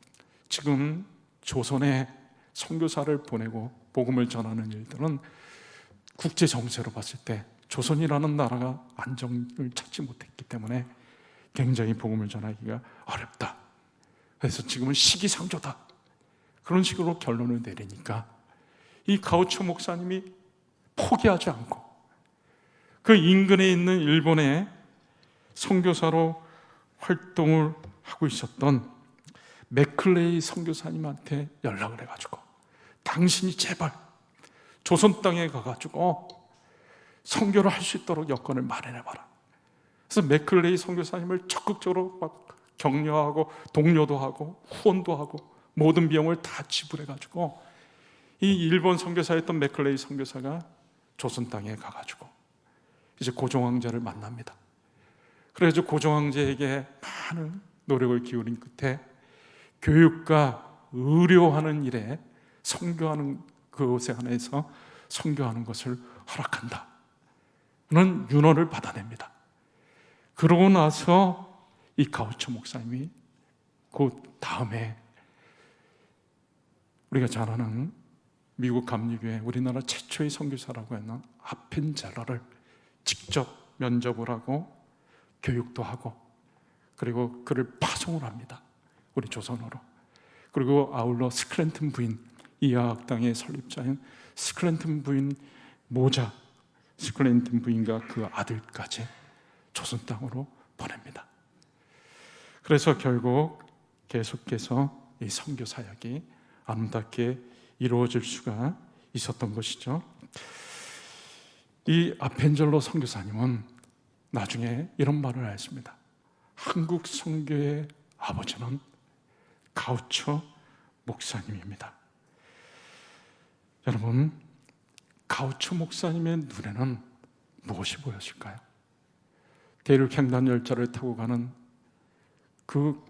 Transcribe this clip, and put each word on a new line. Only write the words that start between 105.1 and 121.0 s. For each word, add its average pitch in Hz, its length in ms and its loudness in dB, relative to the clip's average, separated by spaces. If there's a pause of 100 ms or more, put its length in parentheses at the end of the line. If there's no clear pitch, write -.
이 107 80 -8
선교 127 360 -8
사역이 117 600 -12 (400)
아름답게 113 760 -4 (400)
이루어질 120 460 2
수가 120 520 -4 (360)
있었던 113 420 -6
것이죠. 123 480 -6 (1800)
이 170 320 2
아펜젤로 147 640 2
선교사님은 117 800 -4 (680)
나중에 120 580 -6 (100)
이런 147 220 2
말을 127 240 -4
하였습니다. 107 520 -12 (580)
한국 170 520 -4
선교의 147 800 -4 (320)
아버지는 - 640 -8 (960)
가우초 - 640 -4 (640)